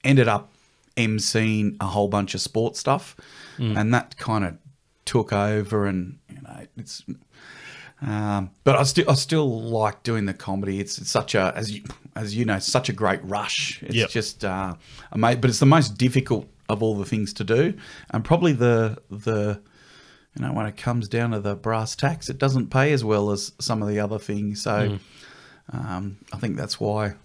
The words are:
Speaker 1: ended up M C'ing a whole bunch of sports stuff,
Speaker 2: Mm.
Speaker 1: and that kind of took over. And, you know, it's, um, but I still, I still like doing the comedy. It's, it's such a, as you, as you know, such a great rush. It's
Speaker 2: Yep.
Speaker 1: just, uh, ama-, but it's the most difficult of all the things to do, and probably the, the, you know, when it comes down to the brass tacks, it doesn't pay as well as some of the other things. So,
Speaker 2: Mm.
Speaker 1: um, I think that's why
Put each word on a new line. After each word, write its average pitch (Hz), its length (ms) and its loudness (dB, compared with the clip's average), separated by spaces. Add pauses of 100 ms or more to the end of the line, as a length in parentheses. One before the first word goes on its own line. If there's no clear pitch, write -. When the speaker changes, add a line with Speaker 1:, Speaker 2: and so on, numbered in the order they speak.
Speaker 1:
ended 131 240 6
up 104 240 0 (440)
M 110 240 2
C'ing 107 640 2
a 98 60 -2
whole 101 200 2
bunch 101 280 0
of 98 60 -4
sports - 380 -2
stuff, - 360 -2 (420)
Speaker 2:
Mm. 110 220 0
Speaker 1:
and 110 140 4
that - 240 -2
kind 110 280 -2
of 85 120 -6 (480)
took 110 280 0
over. 104 540 0
And, 92 320 -4 (100)
you - 120 -20
know, - 240 -18 (120)
it's, - 260 -14 (960)
um, 104 500 -2 (120)
but 131 140 6
I 139 60 4
still, 143 260 2
I 139 60 6
still 135 460 0
like 110 420 -2
doing 113 220 0
the 95 80 -2
comedy. 98 460 -4
It's, 98 200 -6
it's - 120 -8
such - 240 0
a, 95 200 4
as 107 160 -4
you, 104 120 -10 (320)
as 107 200 -6
you 117 100 0
know, 101 140 0
such - 280 0
a 113 60 -2
great 95 300 0
rush. - 600 -4
It's - 120 -6
Speaker 2:
Yep. 113 140 4
Speaker 1:
just, - 360 -4
uh, 92 300 -2 (360)
ama-, 113 240 4
but 123 140 2
it's 110 100 0
the 143 60 6
most 139 320 6
difficult 123 500 2 (220)
of 107 120 0
all 110 140 2
the 101 100 -4
things 107 280 -2
to - 100 -6
do, 131 300 4 (380)
and 110 120 -2
probably 170 300 4
the, 113 440 4 (120)
the, 104 500 -2 (800)
you - 80 -6
know, 131 80 -4
when 107 120 -2
it 104 120 -8
comes 120 320 -2
down 117 220 0
to 107 80 -2
the 101 160 -2
brass 113 400 -2
tacks, 160 340 -2
it 131 80 -8
doesn't 131 320 2
pay 139 240 2
as 127 100 2
well 104 280 2
as 101 280 -4
some 110 220 -2
of 104 80 -2
the 104 100 0
other 104 200 -2
things. 104 420 -4
So, 104 300 2
Speaker 2:
Mm. 101 80 -4 (760)
Speaker 1:
um, 98 440 -6 (140)
I 107 60 -8
think 107 180 -4
that's - 240 -6
why 107 460 -2